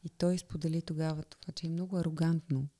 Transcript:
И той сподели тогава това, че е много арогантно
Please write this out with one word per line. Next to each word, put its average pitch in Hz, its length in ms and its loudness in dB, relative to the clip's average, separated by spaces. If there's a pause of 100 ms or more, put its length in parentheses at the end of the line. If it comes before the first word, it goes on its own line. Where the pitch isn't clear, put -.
И 170 40 -10
той 180 300 0
сподели 160 440 -4
тогава 156 400 -2
това, - 300 -4
че - 140 2
е 165 40 -2
много 185 260 -2
арогантно 160 680 2 (140)